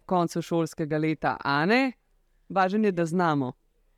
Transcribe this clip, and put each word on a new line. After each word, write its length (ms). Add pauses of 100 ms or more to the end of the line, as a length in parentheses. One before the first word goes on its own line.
koncu 380
šolskega 560
leta, 400
a 260
ne? 280 (580)
Važno 360
je, 80
da 120
znamo. 460 (460)